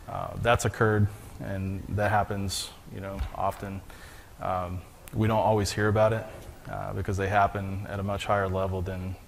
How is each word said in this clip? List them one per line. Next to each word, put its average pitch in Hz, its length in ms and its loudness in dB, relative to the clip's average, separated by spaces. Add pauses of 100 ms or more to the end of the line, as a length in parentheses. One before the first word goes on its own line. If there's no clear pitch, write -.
uh, 90 200 -6 (140)
that's 117 220 4
occurred, 107 440 4 (320)
and 95 500 -4
that 104 200 2
happens, 98 600 0 (240)
you 101 60 -8
know, 98 200 -6 (140)
often. 98 460 -2 (600)
Um, 90 400 -2 (320)
we 110 140 2
don't 110 140 4
always 101 320 4
hear 107 160 4
about 110 240 6
it, 110 120 -2 (460)
uh, 98 220 -6
because 98 240 -2
they 95 120 0
happen 98 600 2
at 101 100 -6
a 98 40 -4
much 98 240 -4
higher 101 220 4
level 92 320 0
than 92 360 -4 (120)